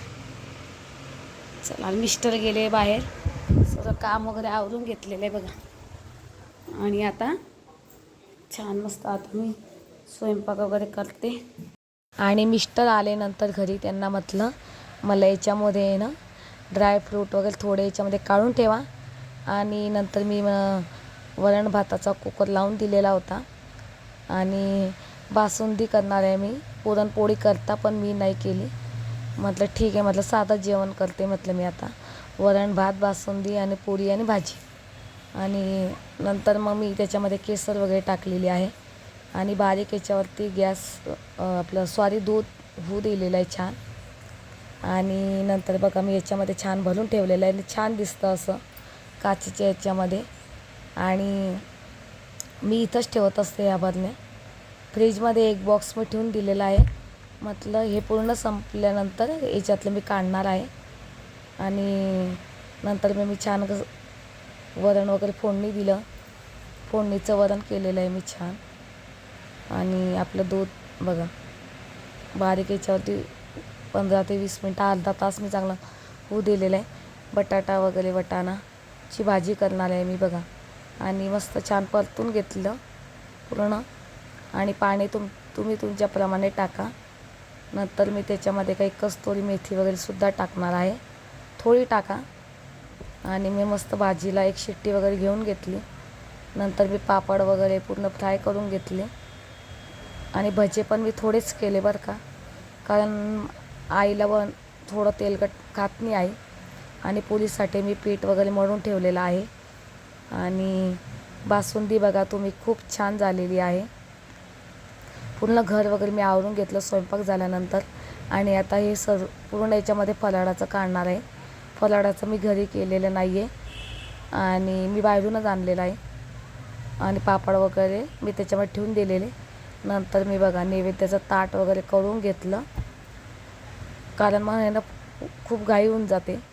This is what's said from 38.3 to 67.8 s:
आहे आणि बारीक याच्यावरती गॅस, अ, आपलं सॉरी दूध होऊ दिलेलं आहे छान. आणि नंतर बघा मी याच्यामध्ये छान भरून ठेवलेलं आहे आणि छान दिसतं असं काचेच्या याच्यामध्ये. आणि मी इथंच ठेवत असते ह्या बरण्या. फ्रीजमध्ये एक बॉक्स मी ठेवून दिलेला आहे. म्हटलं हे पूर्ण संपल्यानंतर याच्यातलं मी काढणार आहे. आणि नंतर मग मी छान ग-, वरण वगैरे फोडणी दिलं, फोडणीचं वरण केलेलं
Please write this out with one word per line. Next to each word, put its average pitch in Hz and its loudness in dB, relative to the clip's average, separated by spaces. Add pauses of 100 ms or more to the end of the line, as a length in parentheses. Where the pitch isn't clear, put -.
आहे 180 0 (500)
आणि 196 0
बारीक 196 2
याच्यावरती 202 -2
गॅस, 190 2 (280)
अ, - -6 (240)
आपलं 185 0
सॉरी 202 2
दूध 214 2 (440)
होऊ 202 -2
दिलेलं 190 2
आहे 185 4 (120)
छान. 190 -4 (1080)
आणि 190 0
नंतर 190 2
बघा 190 4
मी 196 2
याच्यामध्ये 196 0
छान 190 0
भरून 185 2
ठेवलेलं 190 4
आहे 190 6
आणि 196 -4 (120)
छान 220 0
दिसतं 196 0
असं 190 -2 (680)
काचेच्या 196 0
याच्यामध्ये. 190 0 (720)
आणि 190 0 (1080)
मी 220 4
इथंच 240 0
ठेवत 202 4
असते 202 0
ह्या 196 4
बरण्या. 185 0 (840)
फ्रीजमध्ये 226 4
एक 190 -2
बॉक्स 208 4
मी 220 0
ठेवून 220 -2
दिलेला 202 2
आहे. 196 4 (640)
म्हटलं 208 -4
हे 214 2
पूर्ण 220 2
संपल्यानंतर 208 0
याच्यातलं 214 0
मी 202 -2
काढणार 190 0
आहे. 196 0 (920)
आणि 196 0 (960)
नंतर 202 2
मग 202 0
मी 202 -2 (100)
छान 202 2
ग-, 202 -2 (920)
वरण 202 4
वगैरे 202 2
फोडणी 202 0
दिलं, 196 2 (920)
फोडणीचं 208 2
वरण 202 6
केलेलं 190 0